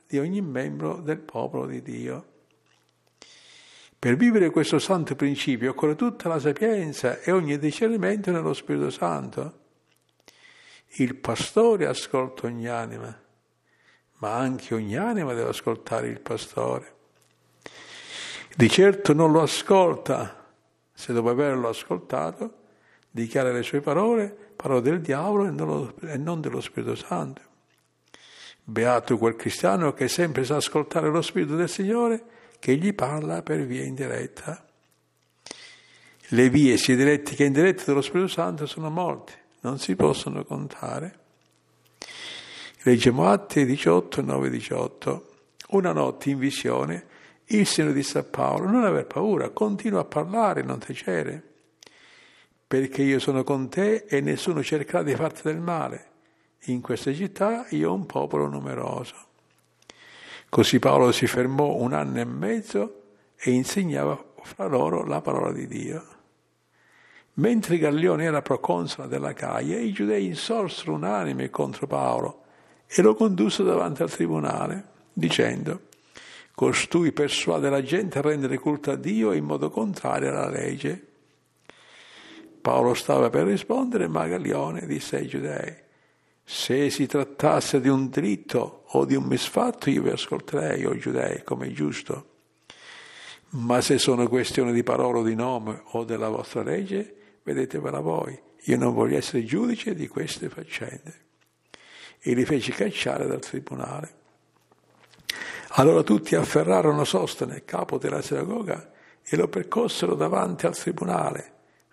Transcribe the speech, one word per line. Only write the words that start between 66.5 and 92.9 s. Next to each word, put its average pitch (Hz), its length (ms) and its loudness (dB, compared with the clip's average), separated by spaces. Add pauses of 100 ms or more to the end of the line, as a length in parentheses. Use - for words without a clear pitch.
Mentre 202 440 2
Gallione 156 460 2
era 151 180 0
proconsole 170 640 -2
dell'Acaia, 139 720 -4
i 226 140 -2
giudei 202 340 0
insorsero 180 640 -4
unanime 156 580 -2
contro 69 360 -4
Paolo 67 580 -2 (420)
e - 160 2
lo 214 120 10
condussero 202 540 2
davanti 170 340 0
al 82 80 -2
tribunale, - 720 -2 (300)
dicendo: 139 720 0 (680)
"Costui 139 580 2
persuade 143 580 0
la 139 120 2
gente 165 360 -2
a - 20 -2
rendere 139 380 0
culto 147 320 -2
a 135 60 -2
Dio 202 360 0
in 151 120 0
modo 147 260 -2
contrario 139 580 -2
alla - 220 -2
legge." - 560 -6 (1500)
Paolo 123 320 4
stava 127 380 2
per 147 160 2
rispondere, 226 600 0
ma 160 220 -2
Gallione 156 560 -2
disse 139 320 -6
ai 139 100 -4
giudei: 139 480 -6 (680)
"Se 135 460 0
si 139 160 0
trattasse 143 720 2
di 127 80 4
un 135 220 4
diritto 143 760 -2
o 135 180 4
di 135 80 2
un 135 100 0
misfatto, 170 640 0
io - 140 2
vi - 80 0
ascolterei, 143 720 -2
o - 140 0
giudei, - 460 -2
come 65 240 -6
è 64 40 -8
giusto. 69 560 -6 (1200)